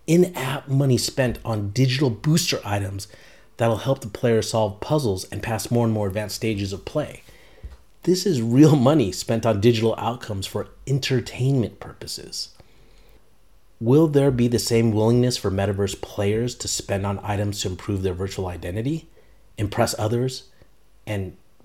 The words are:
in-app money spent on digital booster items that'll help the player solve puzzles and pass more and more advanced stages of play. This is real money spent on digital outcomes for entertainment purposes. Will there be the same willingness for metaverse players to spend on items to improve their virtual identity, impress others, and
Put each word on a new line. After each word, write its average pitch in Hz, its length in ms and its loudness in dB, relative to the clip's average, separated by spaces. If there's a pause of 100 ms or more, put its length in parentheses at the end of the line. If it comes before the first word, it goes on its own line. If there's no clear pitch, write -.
in-app 156 640 2
money 135 280 4
spent 123 460 -2
on 107 280 -4
digital 131 380 2
booster - 540 0
items 98 460 -4 (480)
that'll 113 180 2
help 135 240 -2
the - 80 -10
player 110 340 0
solve 104 380 -2
puzzles 120 460 -2
and 101 180 -10
pass 113 260 -4
more 117 140 2
and 113 100 2
more 107 140 -2
advanced 98 300 -6
stages 101 340 -2
of 98 140 -10
play. - 380 -6 (800)
This 180 220 2
is 151 160 2
real 135 360 8
money 127 340 4
spent 117 340 -2
on 107 140 2
digital 110 380 4
outcomes 107 500 -6
for 101 220 -8 (180)
entertainment 131 920 -2
purposes. - 760 -14 (1300)
Will 143 260 6
there 139 240 4
be 120 160 2
the 117 120 2
same 113 340 2
willingness 120 420 4
for 98 160 -2
metaverse 98 480 0
players 110 560 -2
to - 140 -10
spend - 360 -4
on 101 160 -2
items 101 380 -4
to - 80 -4
improve 95 340 -4
their 92 120 -2
virtual 95 340 -6
identity, 104 600 -6 (480)
impress 110 420 0
others, 120 440 -2 (640)
and 98 300 -6 (300)